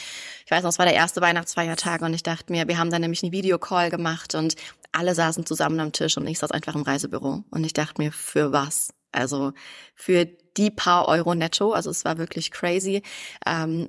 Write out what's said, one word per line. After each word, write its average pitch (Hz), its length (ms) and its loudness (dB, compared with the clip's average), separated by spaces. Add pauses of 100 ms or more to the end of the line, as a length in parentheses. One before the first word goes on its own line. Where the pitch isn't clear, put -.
(480)
Ich - 40 -8
weiß 170 120 4
noch, 170 80 0
es - 80 0
war 180 80 6
der 170 80 6
erste 170 260 4
Weihnachtsfeiertag 170 800 0
und 165 140 0
ich 165 80 -4
dachte - 280 -4
mir, 165 160 0
wir 170 120 0
haben 170 120 0
dann 170 120 2
nämlich 170 200 -2
einen 175 100 -2
Videocall 180 580 2
gemacht 170 440 -4
und 160 200 2 (360)
alle 175 240 0
saßen 165 300 0
zusammen 160 360 0
am 151 120 -2
Tisch 156 240 0
und 156 100 -2
ich 160 120 -4
saß - 120 -2
einfach 165 240 -4
im 151 80 -2
Reisebüro 143 680 -2
und 156 140 -2
ich 156 100 -4
dachte 151 260 -2
mir, 151 120 0
für - 400 0
was? 143 420 0 (180)
Also 139 400 0 (420)
für 175 300 4 (320)
die 208 140 4
paar 180 380 4
Euro 170 260 4
netto, 170 380 0
also 175 180 -2
es - 140 -4
war 160 140 -2
wirklich 165 320 -6
crazy. 190 520 -2 (440)
Ähm, 160 420 0